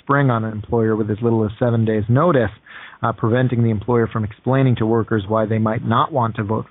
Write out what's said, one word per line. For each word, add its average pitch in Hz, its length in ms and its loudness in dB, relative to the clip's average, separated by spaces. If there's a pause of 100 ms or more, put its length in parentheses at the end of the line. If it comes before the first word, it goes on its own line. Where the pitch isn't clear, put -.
spring 139 300 2
on 117 120 0
an 110 80 -4
employer 110 460 0
with 107 160 -2
as 104 100 -4
little 113 220 2
as 104 160 -4
seven 117 240 2
days' 107 240 0
notice, 135 420 2 (520)
uh, 113 100 -2
preventing 120 500 0
the 113 60 2
employer 113 420 0
from 110 140 -4
explaining 127 520 0
to 113 100 0
workers 110 420 0
why 110 160 0
they 110 140 -2
might 110 260 -2
not 120 260 0
want 117 260 -2
to 120 60 -4
vote 110 280 -4